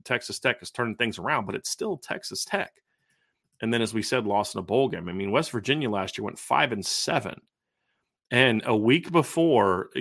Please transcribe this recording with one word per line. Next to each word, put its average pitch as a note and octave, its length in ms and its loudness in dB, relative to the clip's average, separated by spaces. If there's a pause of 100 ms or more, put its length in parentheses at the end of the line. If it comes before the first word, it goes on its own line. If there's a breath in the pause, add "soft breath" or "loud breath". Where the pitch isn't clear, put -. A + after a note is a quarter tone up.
Texas - 340 -4
Tech - 240 -2
is - 80 -16
turning A2+ 260 -4
things A2 220 -2
around, A2+ 280 -2
but G2+ 80 -4
it's - 160 -8
still G3+ 260 -4
Texas - 480 -10
Tech. - 280 -4 (880)
And A2+ 140 0
then, A#2 80 2
as A2 100 0
we A2 100 0
said, B2 220 0
lost G#2 300 -2
in G2+ 60 -6
a - 20 -4
bowl A#2+ 260 2
game. F2 200 -8
I F2+ 40 -6
mean, G2 200 -4
West D#3 180 0
Virginia B2 400 -2
last G2 260 -2
year G#2+ 80 -6
went - 140 -8
five C3 320 0
and F#3+ 160 -4
seven. - 540 -2 (920)
And B2 340 4
a A#2 120 4
week B2+ 340 4
before, C3+ 800 4 (100)